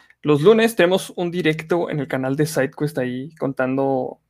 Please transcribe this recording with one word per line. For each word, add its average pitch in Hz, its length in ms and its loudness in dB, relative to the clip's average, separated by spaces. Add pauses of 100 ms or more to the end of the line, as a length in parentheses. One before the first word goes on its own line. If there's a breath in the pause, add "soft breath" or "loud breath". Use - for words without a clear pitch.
(220 soft breath)
Los 147 200 2
lunes 226 340 6
tenemos 180 400 2
un 175 160 -4
directo 160 580 -2
en 156 100 -4
el 131 80 -4
canal 131 280 -2
de 151 100 2
SideQuest 147 540 -4
ahí 127 360 -6
contando, 135 840 -2 (100)